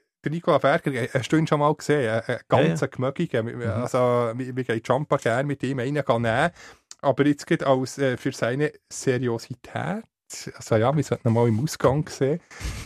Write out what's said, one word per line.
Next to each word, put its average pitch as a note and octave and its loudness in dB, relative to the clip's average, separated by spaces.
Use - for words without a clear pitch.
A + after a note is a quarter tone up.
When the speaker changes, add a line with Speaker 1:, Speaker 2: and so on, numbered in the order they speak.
Speaker 1:
der D3 -4
Nicola E3 2
Berger, C#3+ 2
äh, B2 -2
hast A#2+ -2
du D#3+ 2
ihn D#3+ 4
schon D3+ 2
mal D3+ 2
gesehen? C#3+ 0
Äh, A2+ 0
ein B2 -4
Speaker 2:
Ja, C3 6
ja. D3+ 4
Speaker 1:
ganz D#3 -2
gemögiger. C3 -2
Speaker 2:
Mhm. A#2+ -8
Speaker 1:
Also, A#2+ -2
wir, B2+ -8
wir B2+ -2
gehen A2+ -2
Champa C#3+ 0
gerne B2 0
mit D3 -6
ihm C3+ -2
einen C#3+ -2
nehmen. A#2+ 2
Aber C#3 4
jetzt D3 0
geht D#3+ 0
als, C3 0
äh, C3+ 0
für C3+ -4
seine C3 -2
Seriosität B2 -4
also - 0
ja, A#2+ 4
wir D3 2
sollten - -4
ihn A#2 4
mal A#2+ 4
im A2 2
Ausgang D3 0
sehen. D3 -2